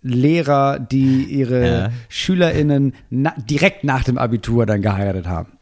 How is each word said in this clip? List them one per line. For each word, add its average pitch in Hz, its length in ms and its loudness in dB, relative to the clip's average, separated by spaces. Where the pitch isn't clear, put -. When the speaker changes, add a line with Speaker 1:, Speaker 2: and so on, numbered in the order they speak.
Speaker 1:
Lehrer, 139 760 2
die 131 460 2
ihre 127 440 0
Speaker 2:
Ja. 117 200 0
Speaker 1:
SchülerInnen 147 800 0
na-, 135 280 -2
direkt 143 460 -2
nach 135 200 0
dem 123 140 0
Abitur 117 480 0
dann 104 160 0
geheiratet 98 440 -2
haben. 87 360 -6